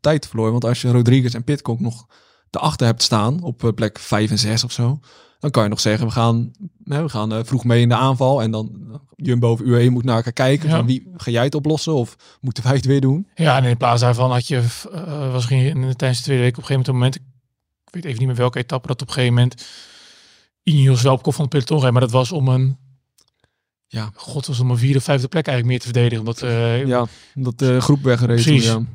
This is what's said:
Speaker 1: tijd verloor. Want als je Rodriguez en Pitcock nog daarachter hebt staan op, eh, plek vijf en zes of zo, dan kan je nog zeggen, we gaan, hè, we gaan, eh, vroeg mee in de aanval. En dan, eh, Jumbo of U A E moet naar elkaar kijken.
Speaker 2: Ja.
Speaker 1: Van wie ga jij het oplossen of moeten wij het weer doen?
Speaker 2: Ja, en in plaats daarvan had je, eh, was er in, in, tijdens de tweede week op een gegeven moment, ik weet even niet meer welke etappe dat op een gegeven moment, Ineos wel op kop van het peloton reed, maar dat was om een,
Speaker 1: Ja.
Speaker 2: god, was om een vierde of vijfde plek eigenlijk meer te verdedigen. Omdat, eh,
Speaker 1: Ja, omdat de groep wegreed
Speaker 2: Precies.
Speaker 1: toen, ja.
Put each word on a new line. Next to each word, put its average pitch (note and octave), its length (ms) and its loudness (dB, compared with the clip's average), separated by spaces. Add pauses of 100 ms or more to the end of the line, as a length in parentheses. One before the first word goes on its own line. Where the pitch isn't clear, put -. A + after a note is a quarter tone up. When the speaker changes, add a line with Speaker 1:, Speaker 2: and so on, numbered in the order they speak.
Speaker 1:
tijd D3+ 260 0
verloor. A2 240 -2
Want A#2+ 140 0
als A#2+ 180 0
je B2+ 100 0
Rodriguez B2 420 4
en A#2 100 -8
Pitcock B2+ 360 -4
nog - 260 -6 (440)
daarachter D3+ 360 -2
hebt A#2 160 0
staan A#2 400 0
op, B2+ 220 -8
eh, A#2 100 2
plek G#2+ 240 -4
vijf G#2+ 320 -2
en G#2+ 80 0
zes G#2+ 260 -2
of A#2 80 -10
zo, B2 280 0 (380)
dan D3+ 120 -4
kan A#2+ 120 2
je G#2 60 2
nog G#2 120 -4
zeggen, A2 260 0
we G#2+ 60 -2
gaan, A#2 380 0 (340)
hè, C#3+ 180 -4
we D#3+ 60 -6
gaan, A2 240 -6
eh, A2 120 -4
vroeg A#2 200 -2
mee A#2+ 160 4
in A#2+ 80 4
de A#2+ 80 4
aanval. C3 460 2
En A2 80 -2
dan, A2 200 -6 (200)
eh, A2 60 -16 (200)
Jumbo A#2+ 340 0
of A2+ 100 0
U A#2+ 140 2
A A#2+ 40 6
E B2 100 6
moet B2 160 0
naar B2 120 0
elkaar A2+ 160 -2
kijken. D3 360 0
Speaker 2:
Ja. E3 80 2
Speaker 1:
Van D#3 100 2
wie B2 300 -2
ga - 140 -8
jij A#2 140 0
het C#3+ 100 -2
oplossen D3+ 400 -2
of A#2+ 220 -2 (240)
moeten B2+ 240 -6
wij C3 100 2
het C3+ 100 0
weer C#3 160 2
doen? C3+ 340 0
Speaker 2:
Ja, D3+ 220 2
en C3+ 80 2
in A#2+ 120 2
plaats A#2+ 240 2
daarvan B2 300 2
had B2 180 -2
je, B2+ 140 0 (300)
eh, D3+ 400 -8
was B2+ 120 -2
er A#2 80 -2
in, C3 300 2
in, B2+ 140 -4
tijdens B2+ 220 -2
de - 60 -10
tweede C3+ 180 0
week B2 140 2
op - 60 -12
een - 40 -16
gegeven C3 260 0
moment, B2+ 240 0
ik - 60 -18 (680)
weet F3 140 -12
even B2+ 140 -8
niet C3 100 0
meer B2+ 80 -4
welke B2+ 220 0
etappe B2+ 300 -6
dat C3 140 -6
op B2 60 -8
een - 60 -12
gegeven B2 200 2
moment, B2 320 0 (960)
Ineos C3+ 400 4
wel C3+ 100 4
op B2+ 100 0
kop D3 120 -2
van - 100 -6
het B2+ 80 -4
peloton D3+ 280 0
reed, B2+ 120 2
maar B2 80 4
dat B2 100 2
was B2+ 220 0
om C#3 160 0
een, C3 280 0 (1080)
Speaker 1:
Ja. A2 280 -10
Speaker 2:
god, C3 320 -10
was B2 140 -4
om B2 100 2
een A#2+ 80 2
vierde C3+ 200 2
of B2+ 60 0
vijfde C#3 240 0
plek D#3+ 180 -2
eigenlijk B2 200 0 (100)
meer - 20 -6 (140)
te A#2+ 60 0
verdedigen. A#2 280 2
Omdat, A#2 160 -6
eh, A#2 440 0
Speaker 1:
Ja, B2 200 0 (280)
omdat B2 240 -4
de B2+ 220 2
groep C#3 220 2
wegreed A#2+ 400 2
Speaker 2:
Precies. A#2+ 280 4
Speaker 1:
toen, A2+ 120 0
ja. A#2+ 120 -6